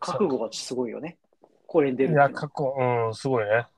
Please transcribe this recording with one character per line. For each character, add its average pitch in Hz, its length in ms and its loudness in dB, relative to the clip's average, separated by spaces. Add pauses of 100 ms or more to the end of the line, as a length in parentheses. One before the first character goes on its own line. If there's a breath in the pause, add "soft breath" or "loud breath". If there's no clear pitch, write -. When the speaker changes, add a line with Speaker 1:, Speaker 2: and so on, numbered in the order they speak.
Speaker 1:
覚 160 240 -2
悟 135 140 0
が 110 140 -4
す - 220 -10
ご 120 140 -2
い - 20 -8
よ 107 100 -10
ね。 165 160 -12 (500)
こ 165 160 2
れ 139 80 2
に 127 60 -2
出 135 80 2
る 135 40 2
っ - 20 0
て - 20 0
い - 20 4
う - 40 4
の 143 60 8
は。 135 60 4
Speaker 2:
い - 20 -12
や、 - 60 -12
覚 151 240 -6
悟、 127 440 0
う 113 40 -2
ん、 113 40 -6
す 135 140 -6
ご 127 120 2
い 104 40 0
ね。 110 220 2 (120)